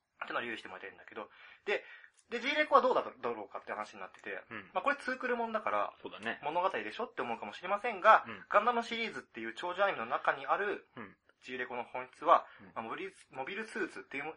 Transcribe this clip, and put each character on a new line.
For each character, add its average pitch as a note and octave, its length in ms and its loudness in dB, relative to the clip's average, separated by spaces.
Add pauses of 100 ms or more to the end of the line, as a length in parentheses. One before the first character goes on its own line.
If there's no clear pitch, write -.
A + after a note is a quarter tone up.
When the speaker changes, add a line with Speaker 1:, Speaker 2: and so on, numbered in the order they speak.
(240)
Speaker 1:
っ - 20 -6
て E3 60 -8
の D3 80 -2
を - 20 -4
留 A#2 120 -6
意 G#2 40 -8
し - 40 -12
て G2+ 60 -14
も F#2+ 60 -12
ら F#2 40 -14
い F#2 40 -12
た G2 60 -12
い F#2 60 -14
ん - 20 -20
だ - 80 -20
け - 100 -20
ど。 G#2+ 160 -10 (340)
で、 G3+ 200 -2 (460)
で、 A#3 100 -4
G C#4 140 -2
レ D4+ 120 4
コ D4 80 4
は C4 80 10
ど B3+ 100 4
う - 20 4
だ C#3 80 6
ろ G#2+ 100 -8 (320)
う - 40 -12
か - 120 -8
っ - 40 -14
て A#2 80 -8
話 G#2+ 220 -6
に G2+ 60 -14
な F#2+ 60 -6
っ - 60 -18
て - 80 -20
て、 F#2 300 -8
Speaker 2:
う A#2 40 -10
ん。 G2+ 200 -12
Speaker 1:
ま F#3 60 0
あ、 - 20 -4
こ C4+ 80 4
れ C#4 60 0
ツ - 160 -4
ー C4 40 -4
ク C4 120 -4
ル A#3+ 80 0
も A#3 100 -2
ん A3+ 60 -6
だ G#3+ 80 -2
か - 100 -2
ら、 G#2 220 0 (100)
Speaker 2:
そ F#2+ 80 -10
う - 20 -10
だ F#2+ 80 -14
ね。 A2 220 -4
Speaker 1:
物 D#3 180 0
語 F#3 80 4
で G#2+ 240 -2
し - 80 -6
ょ A#3 40 -2
っ A#3+ 100 -8
て - 80 -2
思 A#2+ 120 -2
う A2 40 -4
か A2 80 -8
も G2+ 80 -8
し - 80 -12
れ F3+ 60 -6
ま G3+ 120 2
せ A#3+ 120 -2
ん F#3 80 -6
が、 F#3+ 260 10
Speaker 2:
う A#2 40 -10
ん。 G2+ 200 -10
Speaker 1:
ガ G3+ 100 8
ン A3 60 4
ダ B3 60 6
ム A#3 100 2
シ A3+ 140 -4
リ A3+ 120 -2
ー - 60 -8
ズ - 60 -8
っ - 20 -12
て - 180 -12
い A2+ 60 -6
う A2+ 80 -6
長 F3 200 -4
寿 F#3 80 0
ア G3+ 40 6
ニ F#3+ 60 2
メ - 80 -4
の A2+ 60 -2
中 D#3 280 0
に C#3 120 -8
あ D#3 100 4
る G3+ 300 -4 (100)
Speaker 2:
う B2+ 40 -10
ん。 G2 160 -14 (260)
Speaker 1:
G B2+ 140 -8
レ B2 100 -2
コ B2 100 -6
の A#2+ 80 -4
本 B2+ 300 -8
質 - 100 -12
は、 D#3 200 8 (160)
Speaker 2:
う G#2 40 -20
ん。 - 100 -20
Speaker 1:
ま A#2 60 -4
あ、 - 20 -6
モ A#2 140 -6
ビ E3+ 80 -8
ル、 F#3+ 120 -12 (140)
モ C3+ 140 -6
ビ F#3 100 -6
ル A3 120 -6
ス A3+ 120 -10
ー F3+ 100 -2
ツ G2+ 120 -12
っ - 20 -14
て - 160 -10
い - 20 -4
う C#3+ 40 -8
も、 D#3 120 -8